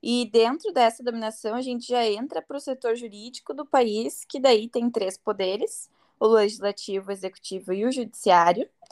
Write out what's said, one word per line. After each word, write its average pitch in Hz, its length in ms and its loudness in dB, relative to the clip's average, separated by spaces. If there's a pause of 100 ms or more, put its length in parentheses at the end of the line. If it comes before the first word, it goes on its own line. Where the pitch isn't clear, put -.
E 240 280 -2
dentro 240 400 2
dessa 240 320 2
dominação, 226 520 -6
a 247 60 -4
gente 247 260 -8
já 240 180 0
entra 226 360 -4
pro 285 180 -10
setor 254 360 -4
jurídico 233 600 -12
do 285 100 -8
país, 240 580 0
que - 160 -10
daí 240 300 4
tem 240 200 -2
três 202 280 -4
poderes: 202 720 -4 (300)
o 220 80 4
legislativo, 202 840 0
o - 20 -4
executivo 190 640 -8
e 202 120 -2
o 254 60 0
judiciário, 196 800 2 (220)